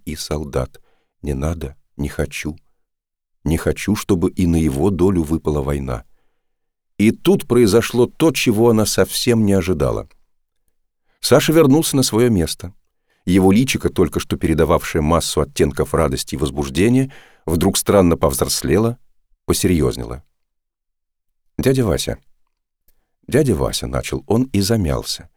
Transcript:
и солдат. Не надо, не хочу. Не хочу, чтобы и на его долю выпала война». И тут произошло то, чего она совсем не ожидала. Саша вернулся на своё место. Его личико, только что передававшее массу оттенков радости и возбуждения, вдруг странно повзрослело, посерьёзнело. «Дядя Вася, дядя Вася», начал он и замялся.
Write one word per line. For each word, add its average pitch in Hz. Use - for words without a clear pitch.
и 76
солдат. 69
Не 73
надо, 69
не 73
хочу. 76
Не 78
хочу, -
чтобы 90
и -
на 85
его 78
долю 90
выпала 76
война». 67
И 107
тут -
произошло 117
то, 165
чего 117
она 110
совсем 110
не 98
ожидала. 71
Саша 151
вернулся 156
на 131
своё 120
место. 90
Его 95
личико, 123
только -
что -
передававшее 80
массу 80
оттенков 71
радости 71
и -
возбуждения, 76
вдруг 85
странно 92
повзрослело, 82
посерьёзнело. 64
«Дядя 131
Вася, -
дядя 127
Вася», 64
начал 65
он 117
и 98
замялся. 95